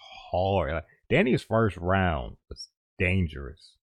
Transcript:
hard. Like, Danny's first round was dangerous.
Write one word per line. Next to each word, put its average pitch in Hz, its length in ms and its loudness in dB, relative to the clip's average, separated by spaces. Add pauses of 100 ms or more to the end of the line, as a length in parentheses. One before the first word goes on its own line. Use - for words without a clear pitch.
(320)
hard. 90 400 0
Like, 82 140 -6 (220)
Danny's 196 340 2
first 110 340 0
round 87 600 0 (120)
was - 220 -16 (280)
dangerous. 90 800 -2 (220)